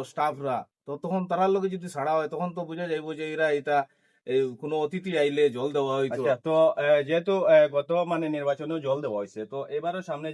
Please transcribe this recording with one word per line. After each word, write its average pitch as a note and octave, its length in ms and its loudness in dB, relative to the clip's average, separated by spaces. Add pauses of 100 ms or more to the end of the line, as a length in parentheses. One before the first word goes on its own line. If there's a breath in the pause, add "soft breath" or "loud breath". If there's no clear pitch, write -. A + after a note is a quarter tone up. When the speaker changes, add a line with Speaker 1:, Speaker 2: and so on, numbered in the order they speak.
(100)
Speaker 1:
স্টাফরা, C#3 460 -2 (300)
তো C#3 60 -8 (120)
তখন F#3 260 -2
তারার F#3 240 2
লগে G3 200 0
যদি F3+ 200 -10
ছাড়া D3 220 -2
হয়, D#3 180 0
তখন E3+ 220 -4
তো F3 120 -8
বুঝা E3 220 -8
যাইব D#3 160 -4 (120)
যে D#3 60 -6 (100)
এরা D#3 140 0 (120)
এটা, D3 160 0 (500)
এই, C3 140 2 (220)
কোনো D3+ 120 -6 (100)
অতিথি F3+ 280 -4 (100)
আইলে C#3+ 220 2 (120)
জল C3 200 -2
দেওয়া C3+ 240 0
হইতো। C3+ 220 -2
Speaker 2:
আচ্ছা, C3 120 4 (120)
তো, D#3+ 80 0 (300)
আহ, D3 240 6
যেহেতু, E3+ 260 2 (180)
আহ, D3+ 140 10 (100)
গত C#3+ 140 0 (220)
মানে E3 140 0 (100)
নির্বাচনেও D3 500 -2
জল C3+ 180 0
দেওয়া A2 160 -2
হয়েছে, G2+ 200 -8 (120)
তো C3+ 60 -6 (180)
এবারও F3 320 -4
সামনে D#3 240 -6